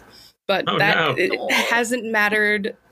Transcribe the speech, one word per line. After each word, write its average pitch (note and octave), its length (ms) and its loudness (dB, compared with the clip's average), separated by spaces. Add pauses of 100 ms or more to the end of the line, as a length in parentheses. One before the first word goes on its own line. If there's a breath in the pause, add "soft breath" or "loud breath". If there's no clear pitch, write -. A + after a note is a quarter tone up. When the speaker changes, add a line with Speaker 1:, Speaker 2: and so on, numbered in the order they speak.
(460 loud breath)
Speaker 1:
But F#3+ 220 0
Speaker 2:
Oh, F#3 100 0
Speaker 1:
that G3+ 180 2
Speaker 2:
no. D#3 200 2
Speaker 1:
it F#3 160 0
Speaker 3:
Aw. - 180 -6
Speaker 1:
hasn't A#3 540 0
mattered G#3 720 0 (160)